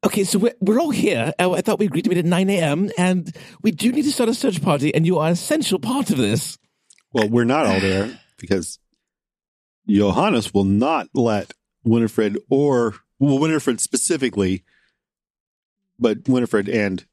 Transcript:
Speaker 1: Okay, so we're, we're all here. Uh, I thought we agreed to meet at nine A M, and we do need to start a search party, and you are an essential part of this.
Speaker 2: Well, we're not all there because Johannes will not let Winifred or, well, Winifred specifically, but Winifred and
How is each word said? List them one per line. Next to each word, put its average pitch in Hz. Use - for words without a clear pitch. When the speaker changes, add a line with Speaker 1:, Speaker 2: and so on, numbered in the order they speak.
Speaker 1:
Okay, -
so 202
we're, 233
we're 214
all 320
here. 156
Uh, 180
I 170
thought 202
we 208
agreed 156
to -
meet 175
at 143
nine 175
A 196
M, 165
and 180
we 220
do 233
need 269
to 285
start 233
a 226
search 190
party, 147
and 160
you 180
are 156
an 170
essential 202
part 254
of 151
this. 110
Speaker 2:
Well, 107
we're 120
not 135
all 95
there 98
because 87
Johannes 107
will 98
not 117
let 113
Winifred 113
or, 131
well, 139
Winifred 147
specifically, 101
but 113
Winifred 117
and 101